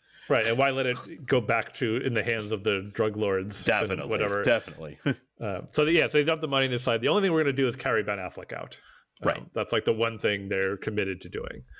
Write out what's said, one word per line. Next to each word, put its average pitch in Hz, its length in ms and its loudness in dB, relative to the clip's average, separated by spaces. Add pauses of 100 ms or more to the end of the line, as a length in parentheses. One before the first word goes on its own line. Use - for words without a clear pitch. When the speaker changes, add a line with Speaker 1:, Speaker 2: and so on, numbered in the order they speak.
(300)
Speaker 1:
Right, 113 160 2
and 117 100 2
why 135 140 4
let 131 160 0
it 123 400 -6
go 127 160 4
back 113 320 0
to, 117 240 0
in 123 160 -2
the 107 80 2
hands 110 300 -2
of 98 120 -2
the 101 300 0
drug 107 240 0
lords 101 400 0
and - 80 -8
Speaker 2:
Definitely, 95 440 0
Speaker 1:
whatever? 101 320 0
Speaker 2:
definitely. 80 640 0
<laughs> 139 100 2 (260)
Speaker 1:
Uh, 101 300 -4
so, 151 160 2
the, 160 60 2
yeah, 151 140 4
so 151 120 2
they 147 60 6
dump 151 180 0
the 156 60 -2
money 135 180 2
in 127 40 0
the 123 80 0
slide. 117 220 0
The 123 80 2
only 196 140 4
thing 185 100 2
we're 160 100 4
gonna 139 120 2
do 135 120 2
is 123 80 0
carry 117 280 0
Ben 101 160 -2
Affleck 90 340 -10
out. - 260 -10 (440)
Um, - 60 0
Speaker 2:
Right. - 140 0 (120)
Speaker 1:
that's, 107 180 -2
like, 110 140 2
the 117 80 6
one 113 240 0
thing 101 320 0
they're 95 260 0
committed 98 460 -4
to 87 80 -14
doing. - 340 -8 (160)